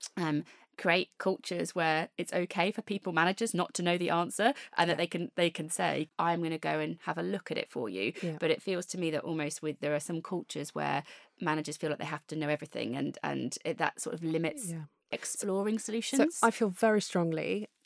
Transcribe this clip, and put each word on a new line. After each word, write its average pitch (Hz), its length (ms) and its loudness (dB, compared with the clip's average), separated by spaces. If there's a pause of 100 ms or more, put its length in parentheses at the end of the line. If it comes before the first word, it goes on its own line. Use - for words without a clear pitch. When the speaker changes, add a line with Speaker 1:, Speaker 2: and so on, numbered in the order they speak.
(180)
Speaker 1:
um, 156 260 2 (340)
create 180 320 4 (100)
cultures 175 560 -2
where 160 420 2
it's - 160 -4
okay 180 380 0
for 220 100 -6
people 196 320 -4
managers 185 400 2
not 180 180 0
to 180 120 -2
know 175 160 4
the 175 100 0
answer, 175 420 2 (260)
and 175 120 6
that 170 40 4
Speaker 2:
Yeah. - 40 2
Speaker 1:
they 175 100 0
can, 175 280 -4
they 175 160 4
can 160 180 -6
say, 160 480 0
"I'm 170 240 2
gonna 160 160 -2
go 156 220 0
and 160 240 -2
have 165 160 -2
a - 20 -2
look 185 300 -4
at - 60 -2
it - 120 -4
for 123 180 -4
you." 98 260 -2 (100)
Speaker 2:
Yeah. 160 160 -4
Speaker 1:
But 165 100 2
it - 140 0
feels 175 240 -2
to - 100 -8
me 165 140 0
that 151 120 -2
almost 151 380 -4
with, 151 180 -4
there 147 140 0
are 147 60 2
some 165 240 -4
cultures 160 500 -6
where 143 300 0 (360)
managers 156 380 -2
feel 151 140 -2
like 143 80 -4
they - 60 -6
have 151 220 -8
to 156 80 -6
know 151 140 0
everything, 123 460 -2
and, 139 260 -4
and 131 420 -2
it, - 140 -2
that - 240 -2
sort - 140 -4
of 165 80 -6
limits 165 460 0
Speaker 2:
Yeah. 160 160 -6 (260)
Speaker 1:
exploring 202 640 0
Speaker 2:
So - 80 -6
Speaker 1:
solutions. 269 560 2
Speaker 2:
I 233 80 6
feel 220 200 2
very 214 320 6
strongly 175 680 0 (180)